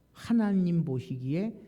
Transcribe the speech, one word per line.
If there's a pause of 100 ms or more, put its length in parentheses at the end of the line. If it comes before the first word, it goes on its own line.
(120)
하나님
보시기에 (120)